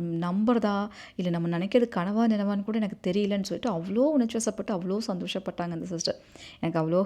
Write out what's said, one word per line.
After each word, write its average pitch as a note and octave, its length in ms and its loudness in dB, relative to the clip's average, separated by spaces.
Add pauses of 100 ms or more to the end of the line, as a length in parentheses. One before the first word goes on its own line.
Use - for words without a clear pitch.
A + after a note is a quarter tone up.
(200)
நம்புறதா G#3 540 2 (420)
இல்ல F3+ 140 0
நம்ம E3+ 180 0
நினைக்கிறது G3 460 2
கனவா G3+ 320 2
நினைவான்னு G3+ 380 2
கூட A3 120 -2
எனக்கு G#3 260 -2
தெரியலன்னு G3 400 0
சொல்லிட்டு F#3 280 -2
அவ்வளோ F#3+ 400 0
உணர்ச்சிவசப்பட்டு A3+ 640 0
அவ்வளோ F#3 340 -2
சந்தோஷப்பட்டாங்க F3+ 640 -4
அந்த E3 160 -6
சிஸ்டர். E3+ 320 -2 (420)
எனக்கு E3 200 0
அவ்வளோ E3 260 4